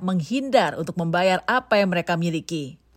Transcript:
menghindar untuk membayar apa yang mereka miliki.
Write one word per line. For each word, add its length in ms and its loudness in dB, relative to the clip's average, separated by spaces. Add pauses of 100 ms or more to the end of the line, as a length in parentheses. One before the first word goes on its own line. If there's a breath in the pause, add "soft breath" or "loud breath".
menghindar 760 0
untuk 180 -6
membayar 480 2
apa 320 2
yang 160 2
mereka 240 -2
miliki. 640 -6 (160)